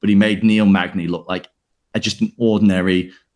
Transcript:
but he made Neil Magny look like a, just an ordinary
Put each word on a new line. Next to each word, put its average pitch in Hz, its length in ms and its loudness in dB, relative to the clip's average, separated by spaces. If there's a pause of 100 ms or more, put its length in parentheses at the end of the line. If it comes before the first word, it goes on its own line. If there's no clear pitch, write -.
but 101 80 -4
he 101 80 4
made 101 260 0
Neil 107 240 2
Magny 90 400 0
look 87 220 -8
like 92 180 -8 (480)
a, 113 60 -4
just - 200 -8
an 107 180 -2
ordinary 95 720 0 (240)